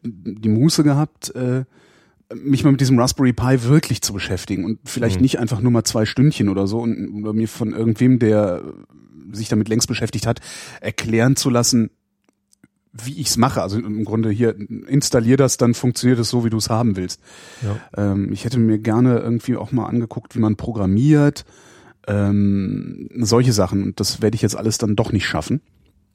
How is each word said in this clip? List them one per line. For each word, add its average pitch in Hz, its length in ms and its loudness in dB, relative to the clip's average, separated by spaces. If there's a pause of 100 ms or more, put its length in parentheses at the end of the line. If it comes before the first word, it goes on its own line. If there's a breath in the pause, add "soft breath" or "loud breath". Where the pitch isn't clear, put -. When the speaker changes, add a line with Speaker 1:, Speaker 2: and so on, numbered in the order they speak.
Speaker 1:
die 110 460 -6
Muße 127 340 4
gehabt, 147 520 0
äh, 127 300 -2 (720 soft breath)
mich 135 300 -2
mal 147 80 6
mit 135 80 2
diesem 131 180 4
Raspberry 127 360 2
Pi 123 300 0
wirklich 135 380 2
zu - 100 -4
beschäftigen 95 520 -4
und 110 200 -4
vielleicht 117 320 -2
Speaker 2:
Mhm. 92 60 4
Speaker 1:
nicht 135 160 2
einfach 113 220 -2
nur 123 120 2
mal 117 120 2
zwei 110 200 0
Stündchen 131 440 2
oder 98 180 0
so 107 140 -2
und, 104 420 -4
oder 107 100 -6
mir 113 160 0
von 113 240 -6
irgendwem, 117 460 2
der 104 440 2 (720)
sich 107 160 -8
damit 110 200 0
längst 110 200 0
beschäftigt 113 380 -4
hat, 117 140 -2 (400 loud breath)
erklären 113 560 2
zu - 140 -2
lassen, 120 400 2 (1000)
wie 123 260 -12
ich's - 200 -4
mache. 120 240 2
Also 95 160 -4
im 107 260 -6
Grunde 110 260 -2
hier, 110 240 0 (340)
installier 131 500 2
das, 135 180 2
dann 120 180 2
funktioniert 123 440 0
es 113 120 -2
so, 120 140 -2
wie 113 60 0
du's 107 180 -2
haben 113 280 0
willst. 92 240 -8 (420 loud breath)
Speaker 2:
Ja. 101 500 -4
Speaker 1:
Ähm, 98 200 -2
ich 101 120 -8
hätte 123 140 -2
mir 110 200 2
gerne 117 420 2
irgendwie 117 360 -2
auch - 160 -8
mal 117 140 -2
angeguckt, 117 500 -6
wie 120 40 -2
man 107 160 2
programmiert, 117 880 2 (640 loud breath)
ähm, 101 1080 -2
solche 120 360 4
Sachen. 98 300 2
Und 98 180 -4
das - 200 -4
werde 107 140 2
ich 110 80 -2
jetzt 107 140 0
alles 107 220 -2
dann 104 180 -2
doch - 160 0
nicht 101 140 0
schaffen. - 340 -2 (540)